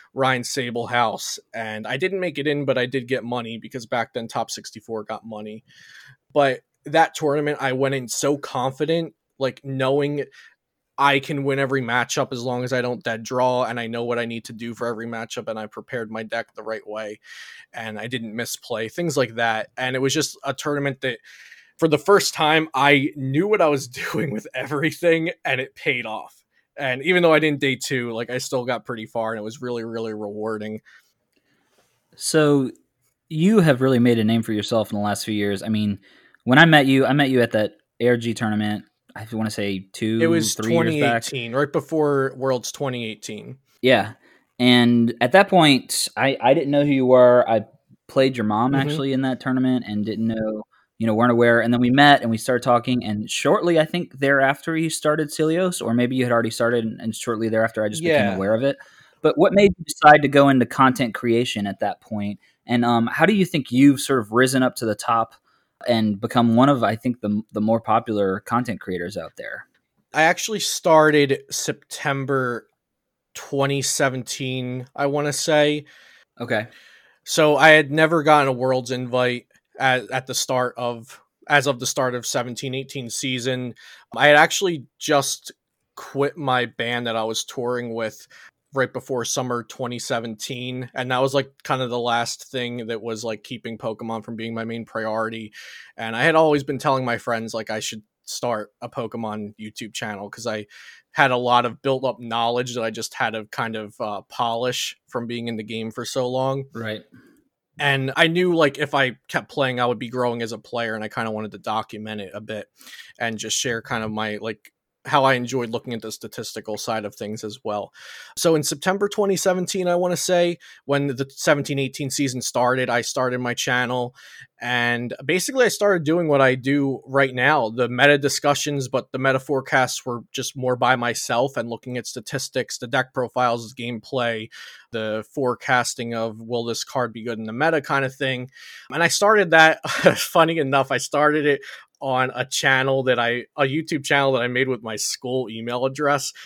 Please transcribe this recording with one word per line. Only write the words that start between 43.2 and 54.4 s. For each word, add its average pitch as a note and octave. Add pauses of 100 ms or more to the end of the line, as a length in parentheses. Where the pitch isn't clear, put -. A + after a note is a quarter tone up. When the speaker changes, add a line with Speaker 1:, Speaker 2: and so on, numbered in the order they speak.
Speaker 2:
Yeah. A#2 (440)
And A#2+
at B2
that G3
point, D3+
I, B2+
I B2+
didn't C#3+
know C#3+
who D3
you C3
were. B2
I A2 (420)
played B2+
your A2
mom A2
Speaker 1:
Mm-hmm. C3+
Speaker 2:
actually C#3
in C3
that C3
tournament B2+
and G#2
didn't A2
know, A2 (360)
you A2
know, A2
weren't A#2+
aware. A#2
And A#2
then A#2+
we B2
met C#3+
and A2+
we A2+
started B2
talking. B2
And G#2+
shortly, E3+
I D#3
think F3
thereafter, C#3